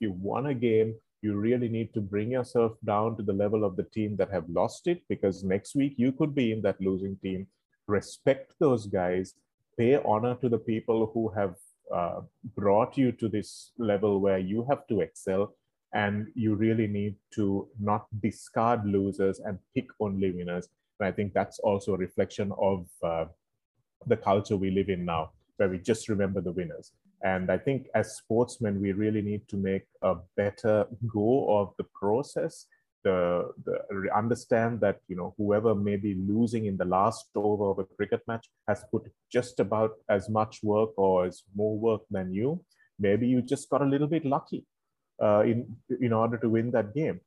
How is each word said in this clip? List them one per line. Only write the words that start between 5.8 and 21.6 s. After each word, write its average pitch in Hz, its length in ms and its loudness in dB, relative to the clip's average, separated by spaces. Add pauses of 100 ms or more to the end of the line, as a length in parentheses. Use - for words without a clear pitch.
you 127 160 2
could 147 220 -2
be 120 180 2
in 110 100 -4
that 98 180 0
losing 95 360 -2
team. 95 300 -6 (400)
Respect - 720 -2
those 123 280 2
guys, 92 480 -2 (440)
pay 123 260 4
honor 110 320 0
to 127 120 0
the 113 100 2
people 113 560 0
who 113 160 0
have, 98 240 -2 (400)
uh, 87 260 -2 (360)
brought 101 420 4
you 127 140 4
to 117 160 -2
this - 500 -8
level 104 420 2
where 98 180 4
you 104 300 -2
have 143 200 -2
to 104 120 0
excel, 95 540 -2 (400)
and 104 400 0
you 110 220 0
really 110 320 2
need 104 260 -4 (160)
to 98 380 -2 (120)
not 104 260 0 (140)
discard 113 640 0
losers 98 540 0
and 98 200 -8 (160)
pick 127 120 -2 (140)
only 98 320 0
winners. 87 360 -6 (320)
And 101 80 2
I 185 40 -2
think - 200 -2
that's 98 280 -2